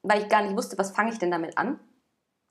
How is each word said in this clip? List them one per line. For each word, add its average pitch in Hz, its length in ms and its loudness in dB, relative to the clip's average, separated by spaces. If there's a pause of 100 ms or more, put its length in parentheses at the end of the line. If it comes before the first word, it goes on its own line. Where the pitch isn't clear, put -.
weil 208 180 2
ich 208 80 -4
gar 214 140 6
nicht 196 120 -2
wusste, - 220 -4
was 196 140 0
fange 220 200 0
ich 226 60 -8
denn 180 140 0
damit 165 260 -4
an?“ 226 220 -2 (720)